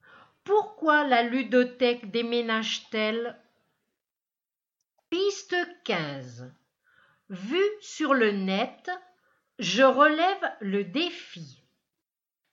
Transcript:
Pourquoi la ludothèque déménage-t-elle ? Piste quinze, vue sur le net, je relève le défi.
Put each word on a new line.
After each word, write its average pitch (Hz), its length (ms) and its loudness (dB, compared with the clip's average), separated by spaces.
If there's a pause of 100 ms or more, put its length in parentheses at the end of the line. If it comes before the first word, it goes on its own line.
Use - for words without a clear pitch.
(440)
Pourquoi 320 640 2
la 240 180 4
ludothèque 247 880 0
déménage-t-elle ? 226 1300 -4 (1700)
Piste 381 460 -2 (300)
quinze, 135 680 -6 (760)
vue 254 420 0 (100)
sur 285 320 -2
le 226 180 4
net, 196 600 -2 (680)
je 196 260 0
relève 302 760 4
le 202 240 -2
défi. 180 800 -8 (880)